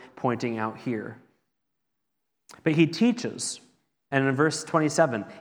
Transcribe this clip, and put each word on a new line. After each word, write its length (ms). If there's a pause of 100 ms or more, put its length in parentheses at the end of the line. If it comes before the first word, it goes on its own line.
(140)
pointing 440
out 200
here. 400 (1400)
But 120
he 120
teaches, 720 (540)
and 160
in 80
verse 260
twenty-seven, 640 (160)